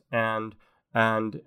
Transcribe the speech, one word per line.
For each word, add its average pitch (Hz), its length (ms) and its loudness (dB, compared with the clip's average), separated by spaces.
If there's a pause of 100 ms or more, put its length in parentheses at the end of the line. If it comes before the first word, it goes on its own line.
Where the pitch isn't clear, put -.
(140)
and, 110 420 -2 (380)
and, 110 540 0